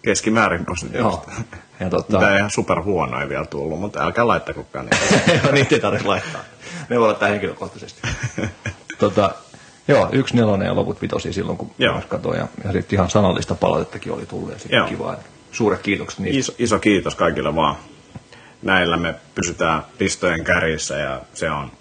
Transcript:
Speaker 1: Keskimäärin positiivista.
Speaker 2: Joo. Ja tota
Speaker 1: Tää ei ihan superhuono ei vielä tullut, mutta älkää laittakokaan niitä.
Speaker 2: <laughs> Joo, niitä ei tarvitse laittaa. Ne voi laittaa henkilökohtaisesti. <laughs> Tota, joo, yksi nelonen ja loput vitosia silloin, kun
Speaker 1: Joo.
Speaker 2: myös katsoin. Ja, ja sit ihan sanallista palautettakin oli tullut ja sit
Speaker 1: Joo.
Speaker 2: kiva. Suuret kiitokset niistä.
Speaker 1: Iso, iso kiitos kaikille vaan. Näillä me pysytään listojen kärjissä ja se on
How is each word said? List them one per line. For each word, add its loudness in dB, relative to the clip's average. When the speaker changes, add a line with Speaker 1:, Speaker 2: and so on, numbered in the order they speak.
Speaker 1:
Keskimäärin 2
positiivista. -4
Speaker 2:
Joo. -8
Ja -4
tota 0
Speaker 1:
Tää 6
ei 4
ihan 0
superhuono 0
ei -6
vielä -4
tullut, -6
mutta -4
älkää 2
laittakokaan -2
niitä. 4
Speaker 2:
<laughs> 4
Joo, 4
niitä 4
ei 2
tarvitse 0
laittaa. -2
Ne 2
voi 6
laittaa 2
henkilökohtaisesti. -6
<laughs> -2
Tota, 4
joo, 6
yksi 2
nelonen 4
ja 0
loput -2
vitosia -4
silloin, -4
kun -10
Speaker 1:
Joo. 2
Speaker 2:
myös -6
katsoin. -4
Ja, -4
ja -2
sit -2
ihan 2
sanallista 2
palautettakin -2
oli -8
tullut -8
ja -14
sit -6
Speaker 1:
Joo. 2
Speaker 2:
kiva. -6
Suuret 0
kiitokset -4
niistä. 0
Speaker 1:
Iso, -2
iso 2
kiitos 2
kaikille 0
vaan. 2
Näillä 2
me -2
pysytään 0
listojen 0
kärjissä 0
ja -4
se -4
on -6